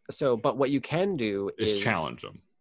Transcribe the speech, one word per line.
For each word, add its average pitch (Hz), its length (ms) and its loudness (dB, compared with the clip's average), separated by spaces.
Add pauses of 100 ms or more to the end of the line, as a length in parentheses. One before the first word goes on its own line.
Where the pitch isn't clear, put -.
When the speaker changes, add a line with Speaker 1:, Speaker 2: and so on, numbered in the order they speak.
Speaker 1:
so, 131 280 2
but 120 180 0
what 135 140 2
you 143 100 2
can 185 380 0
do 98 400 0
Speaker 2:
Is 107 140 2
Speaker 1:
is 101 100 0
Speaker 2:
challenge 80 420 0
'em. - 160 -16 (200)